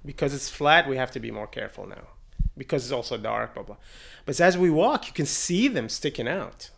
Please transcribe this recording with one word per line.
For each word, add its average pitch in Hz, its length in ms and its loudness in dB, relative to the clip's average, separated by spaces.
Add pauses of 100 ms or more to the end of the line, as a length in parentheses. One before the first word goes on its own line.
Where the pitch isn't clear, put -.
Because 143 300 -4
it's - 160 -6
flat, 147 380 4
we 131 100 -2
have 127 140 -4
to 127 80 -10
be 113 100 -10
more 107 160 -10
careful 104 400 -12
now. - 220 -16 (480)
Because 135 280 -2
it's 127 80 -6
also 120 240 -4
dark, 110 380 -4
blah, 110 80 -12
blah. 104 140 -14 (500)
But 139 140 -2
as 180 180 6
we 180 120 6
walk, 190 360 4
you - 60 -14
can 151 140 -2
see 202 420 2
them 135 200 -2
sticking 123 400 -4
out. 156 500 -8